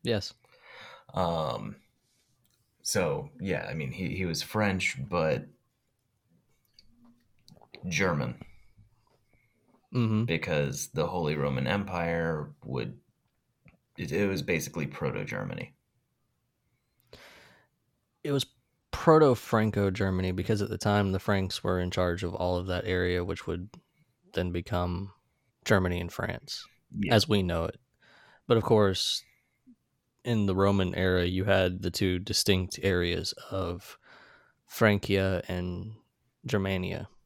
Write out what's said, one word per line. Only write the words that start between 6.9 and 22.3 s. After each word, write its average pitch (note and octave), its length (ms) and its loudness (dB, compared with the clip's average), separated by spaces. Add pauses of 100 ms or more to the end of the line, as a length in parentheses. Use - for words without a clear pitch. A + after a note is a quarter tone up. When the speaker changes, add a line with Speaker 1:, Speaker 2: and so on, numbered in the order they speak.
Speaker 2:
German. D#2 540 0 (1500)
Speaker 1:
Mm-hmm. A2+ 320 2
Speaker 2:
Because D2 680 -2
the D#2+ 140 0
Holy D#2 280 -2
Roman C#2 300 -2
Empire E2+ 880 -2 (140)
would, B1 340 -8 (960)
it, E2+ 140 -8
it G2 160 0
was F#2+ 140 -2
basically D#2 440 -4
Proto-Germany. G1+ 880 -6 (2500)
Speaker 1:
It D3 100 -4
was C#3 120 0 (460)
Proto-Franco-Germany, G#2 1400 4
because G#2 280 0
at G2 80 -2
the F2+ 80 -4
time G2+ 360 2
the F#2 60 0
Franks G2 440 0
were F#2 160 2
in F2+ 100 -2
charge F2+ 340 0
of F2 120 -4